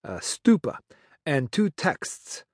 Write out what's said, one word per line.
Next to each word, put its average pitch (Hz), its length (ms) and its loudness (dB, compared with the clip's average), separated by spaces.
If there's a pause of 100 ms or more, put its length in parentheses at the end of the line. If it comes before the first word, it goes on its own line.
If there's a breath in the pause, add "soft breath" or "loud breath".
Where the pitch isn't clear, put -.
a 98 120 -8
stupa, - 640 2 (460 soft breath)
and 135 280 0
two 208 160 2
texts - 760 -6 (100)